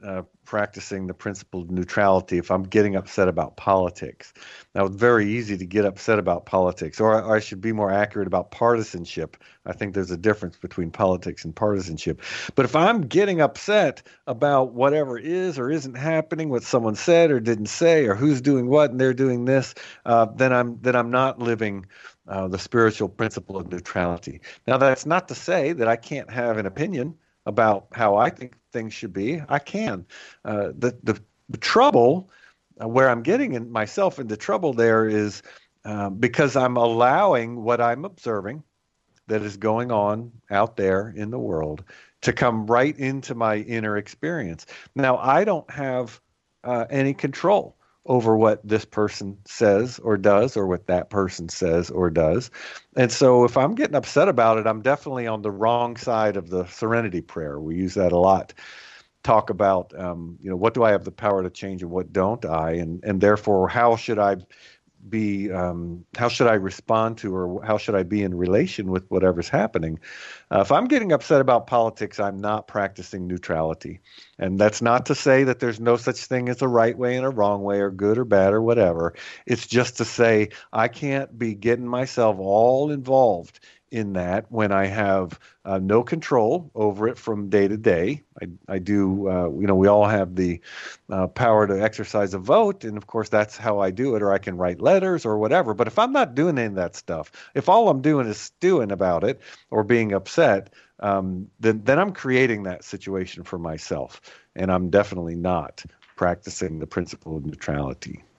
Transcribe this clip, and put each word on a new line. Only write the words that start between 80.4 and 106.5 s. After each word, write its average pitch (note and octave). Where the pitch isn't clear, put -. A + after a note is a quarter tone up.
I A2+
can't C#3
be A2+
getting A#2
myself A#2+
all A#2+
involved B2+
in G#2
that F#2
when G#2+
I G2
have, G2
uh, G2
no G2+
control D3
over G#2
it A#2+
from G#2
day G2+
to G#2+
day. A2
I, F2+
I F#2+
do, G2
uh, F2+
you F2+
know, G2
we F#2+
all G#2
have G2
the, F2
uh, F#2
power G#2+
to G2
exercise G#2
a G2
vote, F#3+
and G#2+
of G2+
course A2
that's G#2+
how G#2+
I F#2+
do A#2+
it, G#2+
or G2+
I G2
can G2
write F2+
letters F#3
or G#2+
whatever. A2+
But A#2+
if -
I'm B3
not A#3+
doing D3+
any A#2
of G2+
that F2+
stuff, D#2+
if C#3+
all G#3+
I'm C3+
doing C#3
is G#2+
stewing D#3+
about F2+
it B2
or G#2+
being A2
upset, G2
um, F#2+
then, A2
then C3+
I'm G3
creating B2+
that F2+
situation F#2
for F#2
myself, D#2+
and F#2+
I'm F2+
definitely F2+
not E2+
practicing F2